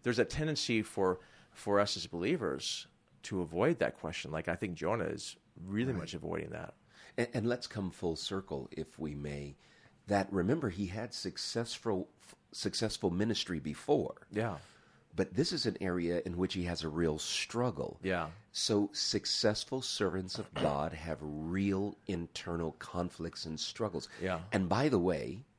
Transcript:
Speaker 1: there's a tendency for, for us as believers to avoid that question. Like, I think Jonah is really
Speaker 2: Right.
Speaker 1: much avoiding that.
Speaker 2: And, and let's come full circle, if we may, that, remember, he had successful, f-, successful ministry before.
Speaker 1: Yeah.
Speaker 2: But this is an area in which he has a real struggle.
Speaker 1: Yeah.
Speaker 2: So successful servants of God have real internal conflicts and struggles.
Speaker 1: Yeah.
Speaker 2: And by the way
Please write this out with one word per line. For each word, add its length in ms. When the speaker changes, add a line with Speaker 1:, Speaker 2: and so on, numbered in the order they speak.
Speaker 1:
there's 160
a 60
tendency 580
for, 360
for 280
us 180
as 80
believers 800
to 180
avoid 380
that 200
question. 320
Like, 160
I 80
think 200
Jonah 300
is 300
really 260
Speaker 2:
Right. 100
Speaker 1:
much 120
avoiding 380
that. 240
Speaker 2:
And, 160
and 160
let's 160
come 240
full 260
circle, 560
if 280
we 160
may, 400
that, 240
remember, 380
he 160
had 260
successful, 960
f-, 140
successful 580
ministry 500
before. 720
Speaker 1:
Yeah. 260
Speaker 2:
But 180
this 180
is 140
an 160
area 420
in 140
which 160
he 120
has 180
a 60
real 280
struggle. 840
Speaker 1:
Yeah. 240
Speaker 2:
So 420
successful 880
servants 560
of 160
God 400
have 280
real 760
internal 680
conflicts 720
and 120
struggles. 480
Speaker 1:
Yeah. 180
Speaker 2:
And 180
by 180
the 120
way 460